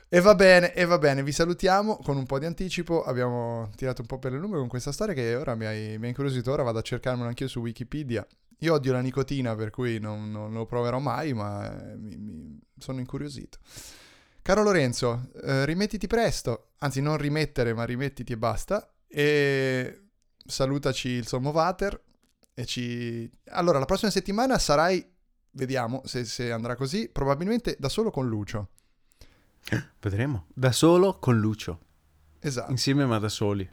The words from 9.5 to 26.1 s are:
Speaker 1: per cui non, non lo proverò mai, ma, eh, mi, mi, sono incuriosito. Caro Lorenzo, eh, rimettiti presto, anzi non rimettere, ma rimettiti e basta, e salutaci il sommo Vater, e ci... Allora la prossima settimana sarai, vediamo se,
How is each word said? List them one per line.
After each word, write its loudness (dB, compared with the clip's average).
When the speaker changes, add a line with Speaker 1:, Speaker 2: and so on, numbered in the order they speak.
Speaker 1:
per -4
cui -4
non, -8
non -8
lo -6
proverò -2
mai, -2
ma, -6
eh, -16
mi, -14
mi, -14
sono -10
incuriosito. -10
Caro 4
Lorenzo, 2
eh, 2
rimettiti -2
presto, 0
anzi 0
non 2
rimettere, 0
ma -2
rimettiti -4
e -4
basta, -2
e 0
salutaci -2
il -4
sommo -2
Vater, 0
e -8
ci... -6
Allora 2
la 0
prossima 0
settimana 0
sarai, 4
vediamo -4
se, -6